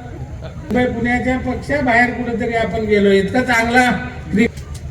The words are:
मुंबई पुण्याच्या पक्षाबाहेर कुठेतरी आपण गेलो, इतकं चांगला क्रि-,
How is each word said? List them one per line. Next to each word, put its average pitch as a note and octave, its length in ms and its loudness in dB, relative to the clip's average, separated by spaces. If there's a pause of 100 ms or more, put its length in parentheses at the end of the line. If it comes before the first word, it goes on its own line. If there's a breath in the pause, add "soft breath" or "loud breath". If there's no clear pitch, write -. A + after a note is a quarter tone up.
(420)
मुंबई G#3 420 -2
पुण्याच्या B3 560 0
पक्षाबाहेर B3 720 2
कुठेतरी A#3 440 -4
आपण A3+ 300 -2
गेलो, G3+ 240 4
इतकं G3 320 2
चांगला A#3+ 480 4 (400)
क्रि-, G#3+ 160 4 (440)